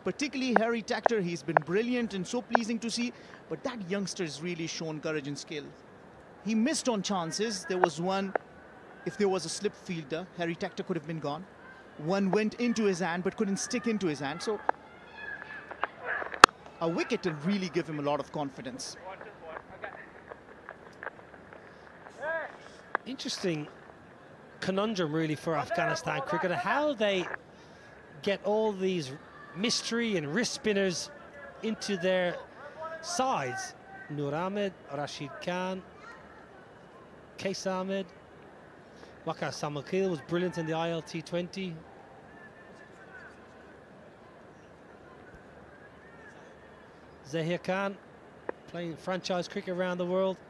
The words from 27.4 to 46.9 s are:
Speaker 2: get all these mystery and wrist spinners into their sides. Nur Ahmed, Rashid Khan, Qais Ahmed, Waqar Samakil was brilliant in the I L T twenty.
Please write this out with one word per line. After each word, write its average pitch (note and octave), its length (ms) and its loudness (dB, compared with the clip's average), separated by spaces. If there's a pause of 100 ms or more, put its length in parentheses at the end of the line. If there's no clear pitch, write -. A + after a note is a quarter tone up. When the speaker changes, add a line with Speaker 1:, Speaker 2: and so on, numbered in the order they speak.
Speaker 2:
get G3 240 2
all G#3+ 260 6
these F#3 400 2 (440)
mystery A3+ 640 4
and D3 160 0
wrist A3 200 4
spinners G3 560 4 (540)
into G#3 340 0
their F3+ 400 4 (640)
sides. G3 720 2 (360)
Nur C#3+ 240 0
Ahmed, F#3+ 380 2 (240)
Rashid C#3+ 360 -4 (100)
Khan, F#3 400 0 (1600)
Qais F#3+ 320 0
Ahmed, F#3+ 360 0 (1200)
Waqar D#3+ 240 0
Samakil D3+ 600 2
was D#3+ 120 0
brilliant F3 380 2
in D#3+ 80 0
the D#3+ 60 2
I E3 180 2
L E3 100 0
T D#3+ 220 -6
twenty. F3 520 -2 (4000)